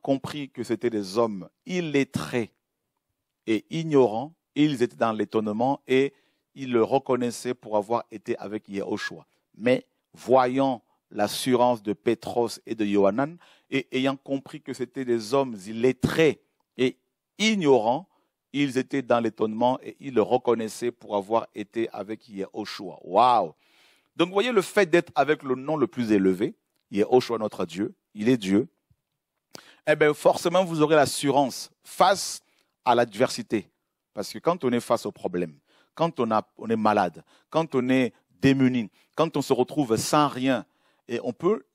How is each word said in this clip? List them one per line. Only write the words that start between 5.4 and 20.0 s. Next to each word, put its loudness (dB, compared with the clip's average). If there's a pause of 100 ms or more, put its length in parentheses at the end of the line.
et 2 (440)
ils -10
le 4
reconnaissaient -2
pour -6
avoir -2
été -8
avec -10
Yahushua. -8 (300)
Mais -2 (260)
voyant 0 (280)
l'assurance 0
de -4
Pétros -4
et -8
de -4
Yohanan, 0 (340)
et -4
ayant -2
compris -10
que -12
c'étaient -8
des -2
hommes 0 (100)
illettrés 0 (360)
et -2 (420)
ignorants, 2 (440)
ils 0
étaient -4
dans 2
l'étonnement -2
et -16
ils -10